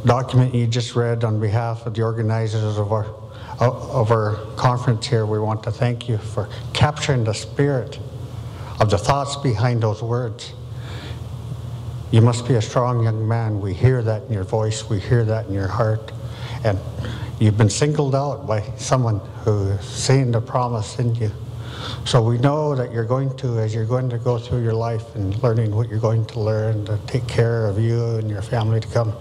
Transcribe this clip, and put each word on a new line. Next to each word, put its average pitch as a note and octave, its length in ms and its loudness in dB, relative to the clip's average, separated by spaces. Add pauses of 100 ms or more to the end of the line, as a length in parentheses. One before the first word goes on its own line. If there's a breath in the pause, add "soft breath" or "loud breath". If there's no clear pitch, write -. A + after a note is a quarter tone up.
document B2+ 520 4
you A#2+ 100 2
just A#2 300 -2
read, A#2 280 2
on G#2+ 160 0
behalf A2 460 0
of A2+ 80 -6
the A2 80 0
organizers A2 800 0
of G#2 120 0
our, A2 140 0 (540 loud breath)
of A#2+ 500 2
our G#2+ 280 4 (180)
conference B2 500 2
here, A2 220 2
we G#2+ 100 0
want G#2+ 240 0
to A2+ 100 -4
thank A#2+ 380 -2
you A2 80 2
for - 320 -4 (240 loud breath)
capturing D3 500 2
the G#2+ 100 0
spirit C#3 680 -2 (800 loud breath)
of G#2 100 4
the - 80 4
thoughts C#3 380 0
behind A#2+ 480 2
those G#2+ 180 0
words. A#2 520 -4 (1600 loud breath)
You A2+ 120 8
must A#2 260 4
be C3+ 80 4
a A2 80 4
strong A#2+ 400 2
young A2 240 0
man. A2 340 0
We G2 140 -2
hear B2+ 260 4
that A2 220 0
in A#2+ 100 -4
your F#2+ 100 0
voice. A2 460 -2
We G#2 100 0
hear A#2 240 2
that A2 220 0
in G2 80 -6
your G2 140 -2
heart. A2 440 0 (520 loud breath)
And G2 160 2 (600 loud breath)
you've G#2+ 180 4
been G#2+ 120 6
singled D3 440 2
out C3+ 320 -2
by G#2 160 0 (160)
someone A#2 420 2 (240)
who G2+ 260 2
is G2 140 0
seeing C3 480 2
the A#2 80 4
promise A#2+ 600 -2
in A#2+ 160 2
you. A2+ 160 -2 (720 loud breath)
So B2 160 4
we A#2 160 2
know D3 380 2
that B2 160 -2
you're A#2 140 -2
going C3 320 0
to, A#2+ 200 -2
as A2 160 0
you're A2+ 120 -2
going B2+ 260 0
to A#2+ 80 -4
go A#2+ 180 0
through A#2+ 240 -2
your A2+ 140 0
life A2+ 400 -4
and G2+ 260 -2
learning A2 340 2
what A2+ 140 0
you're G#2+ 100 -2
going A2+ 280 2
to - 120 -6
learn G#2+ 460 0
to G#2 220 -2
take - 200 -2
care A#2 380 2
of G2+ 140 0
you A#2 380 2
and A2 120 -2
your G#2 140 -4
family A2+ 360 2
to G#2+ 100 -6
come A2+ 320 2